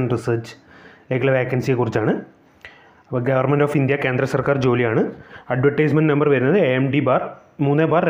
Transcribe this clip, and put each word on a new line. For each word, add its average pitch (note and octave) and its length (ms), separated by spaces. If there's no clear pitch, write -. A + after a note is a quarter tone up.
and B2 160
Research-ിലേക്കുള്ള - 1200
വേക്കൻസിയെക്കുറിച്ചാണ്. B2 760
അപ്പോൾ B2+ 240
Government C3+ 360
of C#3+ 140
India, C3+ 240
കേന്ദ്ര C3 280
സർക്കാർ C#3 340
ജോലിയാണ്. A#2+ 380
അഡ്വർടൈസ്മെന്റ് C#3+ 580
നമ്പർ D3 220
വരുന്നത് C3 320
എ B2+ 40
എം C#3 160
ഡി D3 120
ബാർ D3+ 160
മൂന്ന് D3+ 280
ബാർ F3 160